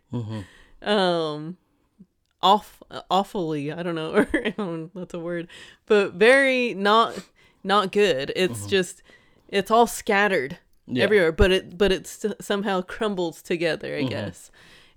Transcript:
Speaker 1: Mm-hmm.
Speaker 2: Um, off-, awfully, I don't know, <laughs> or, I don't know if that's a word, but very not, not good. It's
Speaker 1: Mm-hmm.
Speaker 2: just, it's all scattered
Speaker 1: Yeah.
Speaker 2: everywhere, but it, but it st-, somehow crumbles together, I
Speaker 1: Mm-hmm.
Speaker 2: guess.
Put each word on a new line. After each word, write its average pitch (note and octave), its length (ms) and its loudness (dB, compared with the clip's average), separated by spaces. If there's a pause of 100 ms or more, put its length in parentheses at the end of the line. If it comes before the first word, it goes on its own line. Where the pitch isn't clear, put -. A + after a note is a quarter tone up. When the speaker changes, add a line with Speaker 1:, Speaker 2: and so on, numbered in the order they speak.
(120)
Speaker 1:
Mm-hmm. A2 760 -10
Speaker 2:
Um, E3+ 680 0 (840)
off-, G3 400 2 (280)
awfully, D#3+ 600 -2
I D#3 100 -10
don't F3 120 -6
know, D#3+ 160 -6
<laughs> - 40 -6
or, A#3 200 2
I A#3+ 160 -4
don't E3+ 300 -8
know D#3+ 60 -12
if E3+ 80 -20
that's F3+ 200 -14
a F3+ 40 -10
word, E3+ 300 -8 (380)
but G3+ 280 2
very B3 600 4
not, G#3 440 2 (460)
not G3 280 0
good. E3+ 440 0
It's D3 240 -2
Speaker 1:
Mm-hmm. G2+ 80 -10
Speaker 2:
just, F#3 340 -2 (460)
it's G3 220 -2
all A#3 160 6
scattered G3 720 0 (280)
Speaker 1:
Yeah. B2 180 0
Speaker 2:
everywhere, G3+ 280 4
but F#3 180 4
it, F#3 260 -2
but G3 160 2
it E3+ 140 -4
st-, - 360 -8
somehow G3+ 400 -2
crumbles F#3 600 -6
together, D#3 540 -4
I D3 40 -4
Speaker 1:
Mm-hmm. C3 80 -2
Speaker 2:
guess. G2+ 420 -8 (460)